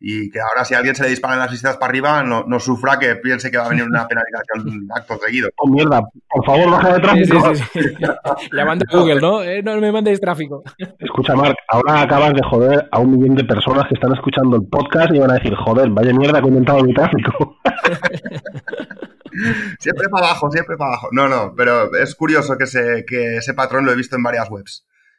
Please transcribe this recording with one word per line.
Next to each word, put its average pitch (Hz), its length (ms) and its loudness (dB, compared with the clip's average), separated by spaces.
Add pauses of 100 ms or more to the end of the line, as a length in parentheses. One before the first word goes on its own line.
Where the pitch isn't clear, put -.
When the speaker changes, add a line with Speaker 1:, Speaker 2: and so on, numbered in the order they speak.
Speaker 1:
y 107 280 -8
que 110 80 -6
ahora 113 240 -2
si 127 100 -2
a 123 40 2
alguien 127 180 0
se 135 80 -2
le 127 60 0
disparan 127 280 -2
las 127 140 -4
visitas 127 240 -4
para 123 140 -2
arriba, 139 340 0
no, 117 200 -2
no 120 140 -2
sufra 131 400 0
que 123 160 0
piense 127 380 -4
que 123 60 0
va 117 80 -2
a - 20 -4
venir 120 160 0
una 117 200 -2
<laughs> 113 40 -10
penalización 110 840 -6
acto 117 320 -8
seguido. 113 240 -2 (100)
Speaker 2:
Oh, 143 120 2
mierda, 143 300 2 (280)
por 131 160 -2
favor, 170 280 4
baja 180 220 4
de 180 60 4
tráfico. 170 540 4
Speaker 3:
Sí, - 0 -
sí, 139 180 -2
sí, 165 100 -4
sí. 143 680 -4
<laughs> - 20 -8
Llamando 156 360 -2
a 170 80 0
Google, 160 240 4
¿no? 190 240 0
Eh, 190 180 -6
no 214 180 -2
me 208 120 2
mandéis 208 280 0
tráfico. 151 440 -6 (340)
Speaker 2:
Escucha, 131 380 -2
Marc, 139 180 2 (140)
ahora 139 340 2
acabas 143 320 4
de 135 80 2
joder 127 480 2
a 107 80 0
un 127 140 4
millón 131 240 4
de 131 80 2
personas 127 420 0
que - 80 -2
están 127 180 0
escuchando 131 440 2
el 104 100 2
podcast 143 480 0
y 143 60 4
van 131 100 4
a 127 40 4
decir, 113 200 0
"Joder, 120 360 2
vaya 113 220 2
mierda 143 280 4
que 127 60 2
ha 131 40 4
aumentado 131 320 4
mi 127 120 4
tráfico". 139 680 0
<laughs> - 1300 -6 (840)
Speaker 1:
Siempre 151 320 -4
para 185 160 0
abajo, 147 240 -2
siempre 165 260 -4
para 143 140 -4
abajo. 117 220 -6
No, 135 160 2
no, 107 280 -2
pero 120 380 2
es 123 200 -2
curioso 147 440 0
que 131 80 -2
se, 120 400 -2
que 117 300 -4
ese 123 180 -6
patrón 131 320 -2
lo 127 60 2
he 123 40 2
visto 123 200 -6
en 123 60 -2
varias 117 280 -4
webs. 98 360 -16 (320)